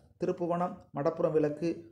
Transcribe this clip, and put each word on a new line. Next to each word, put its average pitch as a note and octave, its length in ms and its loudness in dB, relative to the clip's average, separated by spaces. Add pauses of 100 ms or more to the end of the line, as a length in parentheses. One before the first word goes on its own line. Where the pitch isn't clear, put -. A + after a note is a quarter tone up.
(180)
திருப்புவனம் F3 560 -2 (200)
மடப்புறம் E3 380 0
விளக்கு D3+ 360 2 (240)